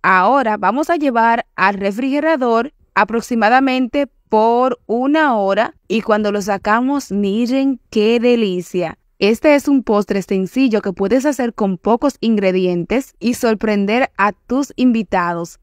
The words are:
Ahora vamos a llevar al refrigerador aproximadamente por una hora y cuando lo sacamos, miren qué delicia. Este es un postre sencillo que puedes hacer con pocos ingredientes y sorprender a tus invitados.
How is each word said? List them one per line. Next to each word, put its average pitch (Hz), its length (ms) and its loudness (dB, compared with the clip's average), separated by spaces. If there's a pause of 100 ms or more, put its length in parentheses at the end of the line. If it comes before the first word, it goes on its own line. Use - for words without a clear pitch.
Ahora 208 540 2
vamos 208 320 -2
a 349 80 0
llevar 233 480 0 (120)
al 196 180 2
refrigerador 247 960 -2 (220)
aproximadamente 247 1120 0 (240)
por 233 560 2
una 269 500 0
hora 202 380 0 (140)
y 220 120 0
cuando 208 320 0
lo 208 80 -2
sacamos, 214 720 -2
miren 233 680 0 (100)
qué 220 280 2
delicia. 190 760 0 (220)
Este 233 380 4
es 285 120 -2
un 277 140 2
postre 202 400 0
sencillo 208 580 0
que 196 140 -6
puedes 233 320 0
hacer 254 260 -2
con 196 240 -2
pocos 240 440 0
ingredientes 190 1000 0
y 233 160 -2
sorprender 220 840 -2
a 202 160 0
tus 262 440 -6
invitados. 180 880 -2